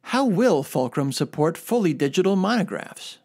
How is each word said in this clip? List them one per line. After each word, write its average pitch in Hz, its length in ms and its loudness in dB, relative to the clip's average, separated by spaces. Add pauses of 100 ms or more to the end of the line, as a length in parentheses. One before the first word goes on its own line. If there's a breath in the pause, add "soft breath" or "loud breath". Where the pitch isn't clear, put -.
(140)
How 269 100 2
will 196 380 4
Fulcrum 139 480 -2
support 151 480 -2
fully 208 340 0
digital 180 440 2
monographs? 190 880 -2